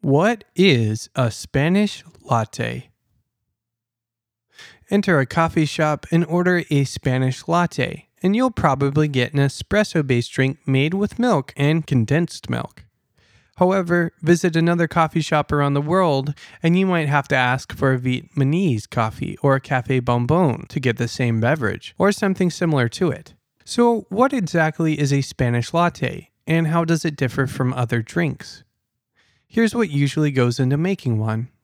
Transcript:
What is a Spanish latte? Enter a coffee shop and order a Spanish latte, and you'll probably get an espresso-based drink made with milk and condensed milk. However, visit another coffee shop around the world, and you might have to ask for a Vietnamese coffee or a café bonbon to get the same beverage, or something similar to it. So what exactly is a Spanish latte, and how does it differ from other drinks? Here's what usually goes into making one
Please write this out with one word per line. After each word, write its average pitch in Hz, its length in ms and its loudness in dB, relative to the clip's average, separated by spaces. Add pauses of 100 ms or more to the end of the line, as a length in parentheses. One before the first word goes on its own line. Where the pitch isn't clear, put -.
What 175 420 2 (120)
is 117 580 2
a 123 160 0
Spanish 180 720 -2 (200)
latte? 117 680 -4 (2000)
Enter 196 320 2
a 127 60 2
coffee 165 400 0
shop 151 440 -2
and 170 140 2
order 175 460 0
a 143 140 2
Spanish 131 600 -2
latte, 170 640 -2 (140)
and 190 120 2
you'll 254 160 2
probably 143 580 0
get 131 260 -2
an 139 60 2
espresso-based 139 920 0
drink 135 240 0 (100)
made 139 280 2
with 202 240 -4
milk 233 360 0
and 151 320 0
condensed 139 600 0
milk. - 380 -8 (680)
However, 175 560 0 (100)
visit 165 340 2
another 170 320 2
coffee 165 320 0
shop 151 320 0
around 143 220 2
the 143 80 0
world, 151 500 0 (300)
and 170 160 4
you 190 80 2
might 170 220 0
have 143 200 0
to 143 80 0
ask 127 340 0
for 135 220 0
a 127 60 0
Vietnamese 131 920 -2
coffee - 540 -4
or 139 120 4
a 135 60 -2
café 131 420 -2
bonbon 120 680 0
to 151 100 -6
get 123 160 0
the 120 120 -4
same 117 320 0
beverage, 117 580 -2
or 196 120 4
something 190 380 0
similar 151 400 0
to 175 220 -2
it. 90 240 -10 (320)
So 240 420 2
what 247 240 0
exactly 160 640 0
is 143 140 0
a 139 80 2
Spanish 120 540 -2
latte, 165 560 -2 (160)
and 165 220 2
how 165 180 0
does 160 180 0
it 156 120 -4
differ 131 300 -2
from 127 280 -2
other 120 260 -2
drinks? - 640 -6 (880)
Here's 220 220 2
what 220 160 0
usually 143 400 0
goes 127 300 0
into 131 160 2
making 156 420 -2
one 110 300 -4 (160)